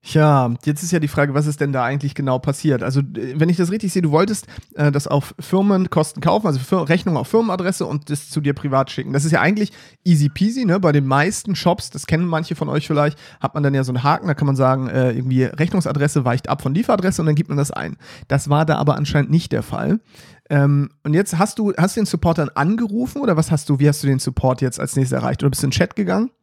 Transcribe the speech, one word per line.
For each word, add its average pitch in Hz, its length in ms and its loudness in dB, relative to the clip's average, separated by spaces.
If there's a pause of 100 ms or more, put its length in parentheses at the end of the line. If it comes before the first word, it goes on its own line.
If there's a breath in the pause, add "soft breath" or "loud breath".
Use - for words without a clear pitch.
Tja, 139 540 4 (100)
jetzt 147 200 -2
ist 165 80 -4
ja 175 80 2
die 147 80 -2
Frage, 143 260 0
was 147 140 2
ist 147 120 -4
denn 143 120 0
da 131 100 0
eigentlich 139 320 -2
genau 131 240 -2
passiert? 135 460 0
Also, 131 160 0
äh, 127 340 -6
wenn 156 140 2
ich 180 80 2
das 175 160 0
richtig 208 200 -4
sehe, 185 80 0
du 160 120 0
wolltest, 196 340 0 (300 loud breath)
äh, 147 160 2
das 143 160 -2
auf - 320 -2
Firmenkosten 185 840 0
kaufen, 208 240 2
also 139 140 0
Fir-, 160 280 -2
Rechnung 170 280 2
auf 127 100 -2
Firmenadresse 190 580 0
und 147 240 -6
das 147 220 -6
zu 156 100 -4
dir 143 140 0
privat 135 380 -2
schicken. 135 200 -8
Das 139 120 0
ist 156 80 2
ja 170 80 4
eigentlich 202 320 0 (320 loud breath)
easy 147 240 4
peasy, 233 380 -2
ne? 180 120 2
Bei 175 140 2
den 143 120 4
meisten 156 520 0
Shops, - 340 -2
das - 160 -12
kennen 165 200 0
manche 165 280 -2
von 151 140 -6
euch 147 180 -2
vielleicht, 147 320 0 (220 loud breath)
hat - 140 -4
man 143 100 -2
dann 139 100 2
ja 135 80 2
so 127 80 -4
einen 127 140 -2
Haken, 156 240 2
da 147 60 2
kann 143 120 0
man 139 80 2
sagen, 131 340 2
äh, 127 220 2
irgendwie 127 320 0
Rechnungsadresse 147 840 0
weicht 123 240 -2
ab - 140 -2
von 135 140 -2
Lieferadresse 190 440 0
und 160 60 0
dann 156 80 2
gibt 147 140 0
man 147 100 -2
das 151 140 -2
ein. - 240 -8 (320 loud breath)
Das 143 200 -2
war 147 160 2
da 151 140 0
aber 147 160 2
anscheinend 143 380 0
nicht 165 180 2
der 113 140 -2
Fall. - 340 -2 (500 loud breath)
Ähm, 143 420 2 (120)
und 151 100 -2
jetzt 175 260 2
hast 208 200 0
du, 208 180 0
hast 180 200 0
du 233 60 -2
den 202 40 0
Support 170 320 0
dann 147 120 0
angerufen 226 680 -2
oder 226 160 2
was 160 140 2
hast 151 180 0
du, 139 120 2
wie 143 80 6
hast 147 160 0
du - 20 2
den 135 140 2
Support 131 420 0
jetzt 131 160 -2
als - 160 -4
nächstes 131 260 0
erreicht? 123 220 -2
Oder 143 80 4
bist 131 140 -4
du - 20 0
in 135 40 0
den 131 60 -2
Chat - 200 0
gegangen? 202 340 -2 (120)